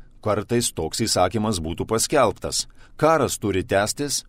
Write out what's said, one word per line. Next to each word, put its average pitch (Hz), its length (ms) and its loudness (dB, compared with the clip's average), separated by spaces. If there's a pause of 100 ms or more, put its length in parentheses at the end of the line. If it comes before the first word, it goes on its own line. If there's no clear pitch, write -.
(240)
kartais 107 480 0
toks 82 380 -4
įsakymas 107 500 0
būtų 82 320 -6
paskelbtas. 110 800 0 (260)
Karas 151 400 2
turi 95 320 -2
tęstis, 107 600 0